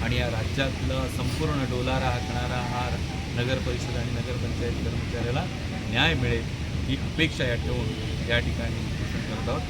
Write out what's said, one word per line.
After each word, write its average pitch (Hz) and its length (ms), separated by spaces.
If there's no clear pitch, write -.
आणि 120 140
या 123 100
राज्यातला 131 800
संपूर्ण 131 520
डोलारा 127 400
हाकणारा 123 600
हा 123 160
नगर 123 280
परिषद - 320
आणि 123 140
नगरपंचायत - 760
कर्मचाऱ्याला 120 580
न्याय 135 240
मिळेल, 120 300
ही 131 100
अपेक्षा - 460
या 123 120
ठेवून 120 720
या 117 100
ठिकाणी 117 460
उपोषण - 440
करत 113 200
आहोत. 147 200